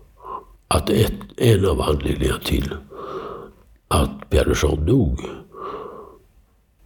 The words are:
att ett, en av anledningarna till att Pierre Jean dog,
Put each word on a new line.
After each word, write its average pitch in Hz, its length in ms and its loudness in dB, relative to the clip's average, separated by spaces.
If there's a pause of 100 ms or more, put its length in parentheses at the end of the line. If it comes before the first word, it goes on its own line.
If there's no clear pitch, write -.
(680)
att 78 220 0
ett, 107 240 2 (220)
en 104 300 4
av 90 140 2
anledningarna - 580 0
till - 360 -2 (1120)
att - 420 0
Pierre - 320 4
Jean 76 240 2
dog, 95 340 4 (1700)